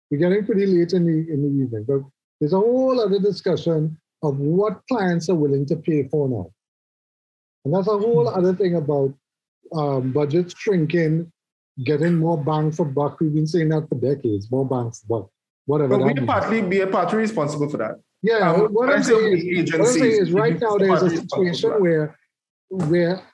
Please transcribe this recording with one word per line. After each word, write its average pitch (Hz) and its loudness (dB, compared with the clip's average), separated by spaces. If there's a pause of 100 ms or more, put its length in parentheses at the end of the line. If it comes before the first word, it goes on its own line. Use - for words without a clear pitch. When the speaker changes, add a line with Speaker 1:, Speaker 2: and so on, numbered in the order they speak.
Speaker 1:
we're 147 -2
getting 190 2
pretty 202 0
late 175 2
in 180 2
the, 160 0
in 139 -2
the 139 0
evening, 113 -6
but 139 0 (380)
there's 151 -2
a 190 2
whole 254 2
other 202 0
discussion 165 -2 (240)
of 139 -2
what 185 0
clients 180 0
are 190 2
willing 143 0
to 160 -2
pay 151 -2
for 143 -2
now. 101 -6 (1160)
And 139 -2
that's 185 0
a 214 2
whole 233 2
Speaker 2:
Hmm. 202 -2
Speaker 1:
other 185 2
thing 185 0
about, 139 0 (580)
um, 139 -2
budgets 147 -2
shrinking, 165 0 (540)
getting 151 2
more 165 0
bang 156 0
for 165 -2
buck. 143 -2
We've 156 0
been 156 0
saying 160 0
that 156 -2
for - -4
decades, 113 -2
more 131 0
bang 123 -4
for - -18 (140)
buck, 98 -14 (360)
whatever 143 0
Speaker 3:
But - 4
Speaker 1:
that - 2
Speaker 3:
we 220 2
are - 0
Speaker 1:
means. 131 -2
Speaker 3:
partly, 220 0
we 190 0
are 190 0
partly 196 0
responsible 151 -2
for 147 -8
that. 113 -6 (220)
Speaker 1:
Yeah, 202 2
Speaker 3:
Um, 170 2
Speaker 1:
what 214 0
Speaker 3:
when 240 2
Speaker 1:
I'm 302 4
Speaker 3:
I 277 2
say 247 2
Speaker 1:
saying 214 4
Speaker 3:
we 175 0
Speaker 1:
is, 156 -2
what 165 0
I'm 202 4
saying 254 2
Speaker 3:
agencies, 214 2
Speaker 1:
is 165 -2
right 214 2
Speaker 3:
we - -4
Speaker 1:
now 233 0
Speaker 3:
are 202 2
Speaker 1:
there's 190 2
a - 4
Speaker 3:
partly 180 2
responsible 170 -2
for 175 -2
Speaker 1:
situation - -2
Speaker 3:
that. - 0
Speaker 1:
where, 160 0 (500)
where, 175 0 (120)